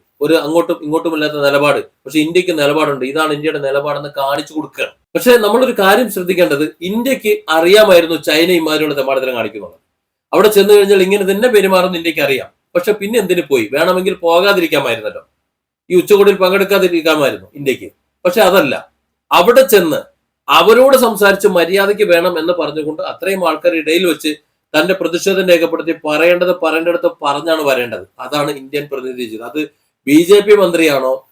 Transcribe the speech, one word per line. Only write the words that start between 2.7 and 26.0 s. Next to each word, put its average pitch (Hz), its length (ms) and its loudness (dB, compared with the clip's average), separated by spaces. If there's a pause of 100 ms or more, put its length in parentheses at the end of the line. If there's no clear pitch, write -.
ഇതാണ് 151 280 -4
ഇന്ത്യയുടെ 147 260 -6
നിലപാടെന്ന് 143 580 -4
കാണിച്ചു 143 360 -6
കൊടുക്കുകയാണ്." 143 400 -10 (220)
പക്ഷെ 240 220 4
നമ്മളൊരു 233 420 0
കാര്യം 208 320 2
ശ്രദ്ധിക്കേണ്ടത്, 170 720 -2
ഇന്ത്യക്ക് 208 580 -2 (100)
അറിയാമായിരുന്നു 170 640 4
ചൈന 160 360 0
ഇമാതിരിയുള്ള 151 460 -2
തെമ്മാടിത്തരം 131 380 -2
കാണിക്കുന്നത്. 107 380 -8 (600)
അവിടെ 180 140 4
ചെന്ന് 202 260 4
കഴിഞ്ഞാൽ 196 300 4
ഇങ്ങനെ 196 280 0
തന്നെ 208 160 0
പെരുമാറുന്ന 185 500 2
ഇന്ത്യക്ക് 165 220 -4
അറിയാം. 139 280 -2 (280)
പക്ഷെ 175 160 -2
പിന്നെ 208 280 -2
എന്തിനു 180 300 0
പോയി? 107 220 0
വേണമെങ്കിൽ 180 420 0
പോകാതിരിക്കാമായിരുന്നല്ലോ, 165 1080 -2 (680)
ഈ 175 60 0
ഉച്ചകോടിയിൽ 196 420 4
പങ്കെടുക്കാതിരിക്കാമായിരുന്നു 170 1160 0
ഇന്ത്യക്ക്. 123 360 -6 (340)
പക്ഷെ 180 160 0
അതല്ല, 175 560 0 (340)
അവിടെ 190 300 4
ചെന്ന് 175 360 2 (520)
അവരോട് 226 480 4
സംസാരിച്ച് 208 500 2
മര്യാദയ്ക്ക് 190 560 0
വേണം 175 360 0
എന്ന് 170 140 -2
പറഞ്ഞുകൊണ്ട് 156 480 -6
അത്രയും 180 480 -4
ആൾക്കാരുടെ 165 300 -2
ഇടയിൽ 160 260 -2
വെച്ച് 151 300 -4 (440)
തന്റെ 180 140 0
പ്രതിഷേധം 180 560 -4
രേഖപ്പെടുത്തി 165 460 0 (100)